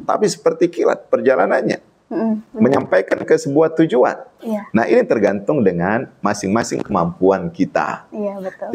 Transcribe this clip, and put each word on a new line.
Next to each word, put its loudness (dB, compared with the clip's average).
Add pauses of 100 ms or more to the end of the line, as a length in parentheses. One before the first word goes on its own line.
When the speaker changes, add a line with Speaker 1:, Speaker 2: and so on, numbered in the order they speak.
Speaker 1:
tapi 0
seperti 0
kilat -2
perjalanannya. 0 (320)
Speaker 2:
Mm-mm, -2
benar. -2
Speaker 1:
Menyampaikan 0
ke 0
sebuah 2
tujuan. 2 (240)
Speaker 2:
Iya. -6
Speaker 1:
Nah, 4
ini 4
tergantung 0
dengan 0
masing-masing -2
kemampuan 0
kita. -4
Speaker 2:
Iya, -8
betul. -12